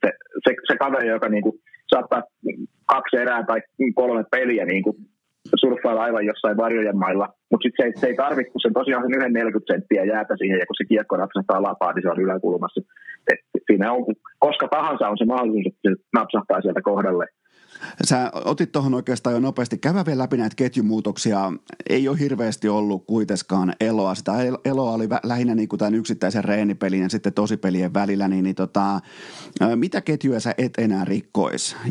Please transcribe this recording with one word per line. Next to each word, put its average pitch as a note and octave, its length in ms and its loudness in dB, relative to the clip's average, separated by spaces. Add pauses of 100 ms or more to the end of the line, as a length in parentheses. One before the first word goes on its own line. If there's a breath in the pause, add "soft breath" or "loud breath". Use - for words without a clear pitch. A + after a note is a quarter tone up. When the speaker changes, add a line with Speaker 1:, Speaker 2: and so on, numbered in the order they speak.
Speaker 1:
se, - 60 4 (360)
se, B2 80 4 (120)
se C#3 100 2
kaveri, C3+ 300 0
joka, A2 220 0
niinku, G#2+ 300 0 (280 loud breath)
saattaa B2 360 2 (600)
kaksi B2+ 320 2
erää A#2+ 260 0
tai A2 180 0 (340)
kolme A#2+ 360 2
peliä, B2 340 2
niinku, F#2+ 300 0 (600)
surffailla A#2+ 480 2
aivan A2+ 220 0
jossain G#2+ 320 0
varjojen A2 400 2
mailla, G2 360 0 (180)
mut A2+ 120 2
sit B2 140 0
se C3 80 4
ei, A#2 100 0
se C3 120 0
ei B2 80 0
tarvitse, C3+ 360 -2
kun B2 100 -8
sen A2+ 120 2
tosiaan B2 300 0
sen B2+ 140 0
yhden B2+ 160 0
neljäkymmentä A2 400 0
senttiä F#2+ 320 0
jäätä G#2+ 320 -2
siihen, F#2+ 220 0
ja G#2 60 0
kun - 120 -8
se - 120 -4
kiekko G#3+ 280 2
napsahtaa G2 460 0
lapaan, F#2 320 -2
niin F#2 80 -2
se F2+ 60 2
on E2+ 120 -2
yläkulmassa. F#2 600 -2 (500 loud breath)
Et - 80 0 (280)
siinä G#2 240 4
on, B2 140 -2 (340 loud breath)
koska - 280 2
tahansa D3 420 0
on G#2 80 -2
se A2+ 80 2
mahdollisuus, A2+ 420 0
että - 220 0
se F#3+ 60 2 (180)
napsahtaa G#3+ 480 0
sieltä F#2+ 200 -2
kohdalle. F#2+ 440 0 (800 loud breath)
Speaker 2:
Sä B2+ 280 0 (140)
otit D3+ 260 0
tohon C#3 220 0
oikeastaan B2 400 -2
jo A#2 60 2
nopeasti. B2 380 -2
Käydään F3 280 0
vielä C3 180 0
läpi B2+ 140 -2
näitä A2+ 180 -2
ketjumuutoksia. G#2+ 960 0 (380)
Ei C3+ 180 2
ole C#3+ 120 0
hirveästi A#2 500 0
ollut G#2 380 0
kuitenkaan F#2+ 760 0
eloa. G#2 340 0
Sitä - 160 -4 (100)
el-, B2+ 240 -2
eloa C3 260 0
oli A2+ 140 -2
vä-, A#2+ 180 -2
lähinnä A#2+ 320 0
niinku G#2 220 0
tän G#2 180 2
yksittäisen G#2 480 0
reenipelin G2+ 580 0
ja F#2 80 0
sitten G2+ 240 -2
tosipelien F#2+ 600 0
välillä, G2+ 340 0
niin, F#2+ 160 0
niin F#2+ 120 0
tota, G2 400 0 (680 loud breath)
ö, A#2 140 2
mitä F3 260 0
ketjuja C3 380 0
sä A#2 180 -2
et B2+ 200 -2
enää G2+ 280 2
rikkois? - 720 -2 (140)